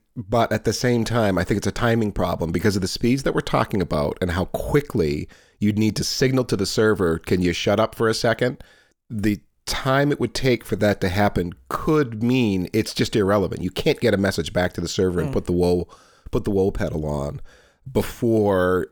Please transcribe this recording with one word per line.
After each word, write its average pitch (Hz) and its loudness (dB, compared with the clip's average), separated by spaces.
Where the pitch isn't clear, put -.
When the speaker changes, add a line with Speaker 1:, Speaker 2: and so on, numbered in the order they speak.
Speaker 1:
but 117 0
at 107 -2
the 113 0
same 120 2
time, 110 2
I 92 2
think 107 0
it's - -2
a 95 -2
timing 117 0
problem 87 -2
because 95 2
of 98 0
the 92 -2
speeds 131 0
that 160 -2
we're 156 -2
talking 117 0
about 78 -2
and 90 -2
how 87 -2
quickly - -2
you'd 104 0
need 107 2
to 147 -4
signal 131 0
to 117 -2
the 98 0
server, 92 2
"Can 90 0
you 87 2
shut 101 0
up 113 0
for 117 0
a 110 0
second?" 123 -2
The 104 0
time 139 0
it 139 0
would 123 -2
take 127 0
for 107 -4
that 101 2
to 92 0
happen 92 0
could 127 0
mean 117 2
it's 110 -2
just - -2
irrelevant. 101 2
You 90 -4
can't - -2
get 110 2
a - 2
message 95 -2
back 90 0
to 90 -6
the 85 -4
server 90 0
and 78 -2
Speaker 2:
Mm. - -6
Speaker 1:
put 101 -2
the 90 -2
whoa, 87 2
put 120 -2
the 107 -2
whoa 98 2
pedal 80 -4
on 73 -4
before 101 2